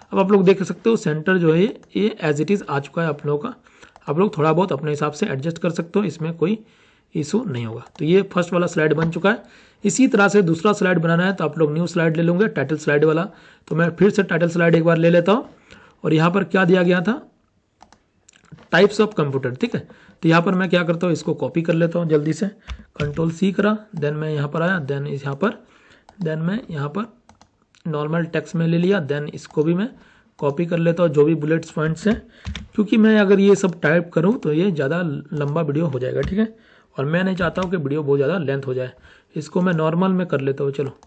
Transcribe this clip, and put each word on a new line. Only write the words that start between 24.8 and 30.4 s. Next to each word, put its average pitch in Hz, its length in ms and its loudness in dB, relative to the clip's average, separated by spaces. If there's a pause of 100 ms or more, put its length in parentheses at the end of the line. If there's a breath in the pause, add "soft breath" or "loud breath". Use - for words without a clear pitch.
then 139 240 -6
इस 143 160 -8
यहाँ 139 120 -6
पर, 190 220 -4 (640 soft breath)
then 160 200 -4
मैं 180 200 -4 (100)
यहाँ 147 200 -6
पर 202 160 -6 (800)
नॉर्मल 156 420 -2
टेक्स्ट 156 280 -6
में 165 120 0
ले 165 100 2
लिया, 180 300 0
then 147 240 -4
इसको - 320 -4
भी 165 100 2
मैं 202 160 -2 (500 soft breath)
कॉपी 147 260 -2